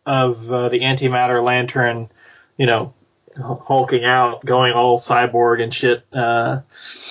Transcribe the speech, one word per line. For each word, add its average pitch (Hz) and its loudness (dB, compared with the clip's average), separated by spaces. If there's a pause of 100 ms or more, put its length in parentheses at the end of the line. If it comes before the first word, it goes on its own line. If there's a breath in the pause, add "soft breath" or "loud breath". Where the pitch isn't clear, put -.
of, 123 -2
uh, 123 -2
the 120 0
Antimatter 127 0
Lantern, 123 0 (480 soft breath)
you 139 0
know, 117 0 (440)
h-, 135 -10 (220)
hulking 131 0
out, 123 2
going 127 2
all 120 4
cyborg 120 0
and 113 -6
shit. 123 0
Uh, 120 -2 (520 loud breath)